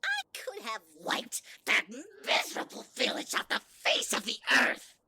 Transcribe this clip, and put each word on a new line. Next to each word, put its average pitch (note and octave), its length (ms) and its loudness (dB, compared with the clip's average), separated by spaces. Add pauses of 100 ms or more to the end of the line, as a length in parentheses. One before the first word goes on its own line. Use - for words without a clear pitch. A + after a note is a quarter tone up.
I G5+ 180 2 (120)
could - 300 -8
have A3 180 -4 (180)
wiped - 420 -2 (240)
that G3 200 4 (400)
miserable - 600 0 (100)
village - 380 -2
off - 160 -2
the - 120 0 (220)
face - 300 2
of - 120 0
the A#3 120 -6 (140)
earth. - 420 4 (140)